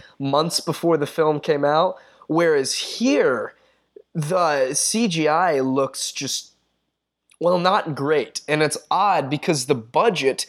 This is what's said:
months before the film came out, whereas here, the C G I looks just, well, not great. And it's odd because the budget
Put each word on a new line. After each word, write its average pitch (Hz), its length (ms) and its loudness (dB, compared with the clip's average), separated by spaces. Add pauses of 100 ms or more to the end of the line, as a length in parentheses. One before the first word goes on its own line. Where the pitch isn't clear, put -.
(180)
months 143 420 0
before 165 360 0
the 143 100 -2
film 151 340 0
came 147 240 0
out, 160 320 2 (300)
whereas 156 480 2
here, 196 800 0 (580)
the 147 640 0
C 226 320 0
G 165 220 0
I 160 320 2
looks 131 500 -2
just, - 380 -8 (920)
well, 175 220 2
not 185 340 0
great. 139 540 -2
And 151 120 0
it's 151 160 0 (140)
odd 175 400 0
because 151 340 -2
the 147 100 0
budget 143 760 0